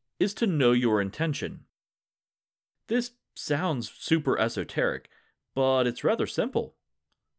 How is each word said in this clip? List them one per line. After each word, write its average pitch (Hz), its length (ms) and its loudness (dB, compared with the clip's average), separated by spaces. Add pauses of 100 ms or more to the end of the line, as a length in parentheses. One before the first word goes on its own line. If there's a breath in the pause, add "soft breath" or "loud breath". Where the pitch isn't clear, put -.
(200)
is 202 160 2
to 226 120 0
know 139 260 4
your 117 280 4
intention. 101 600 -4 (1300)
This 240 240 -2 (220)
sounds 147 560 -2
super - 480 0
esoteric, 104 720 -2 (460 soft breath)
but 131 320 2
it's 123 160 -4
rather 165 240 0
simple. 170 480 -2 (640)